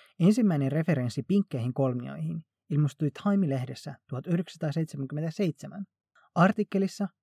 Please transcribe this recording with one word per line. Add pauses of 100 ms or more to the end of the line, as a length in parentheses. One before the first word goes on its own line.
(200)
Ensimmäinen
referenssi
pinkkeihin
kolmioihin (260)
ilmestyi
Time-lehdessä (140)
tuhat
yhdeksänsataaseitsemänkymmentäseitsemän (500)
artikkelissa, (140)